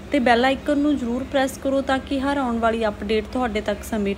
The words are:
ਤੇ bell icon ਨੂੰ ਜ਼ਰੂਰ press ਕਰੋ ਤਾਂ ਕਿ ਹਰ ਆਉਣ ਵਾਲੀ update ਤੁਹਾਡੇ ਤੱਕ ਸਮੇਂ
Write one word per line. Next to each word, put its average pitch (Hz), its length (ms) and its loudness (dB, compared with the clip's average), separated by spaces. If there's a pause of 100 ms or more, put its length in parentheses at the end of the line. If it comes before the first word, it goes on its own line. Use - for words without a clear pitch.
(120)
ਤੇ 285 80 4
bell 240 260 4
icon 269 320 0
ਨੂੰ 285 200 2
ਜ਼ਰੂਰ 240 260 -2
press 269 340 0
ਕਰੋ 269 240 0
ਤਾਂ 269 180 0
ਕਿ 269 200 -2
ਹਰ 277 180 0
ਆਉਣ 240 220 -2
ਵਾਲੀ 226 280 2
update 214 460 -2
ਤੁਹਾਡੇ 233 280 -2
ਤੱਕ 208 220 -4
ਸਮੇਂ 202 340 -2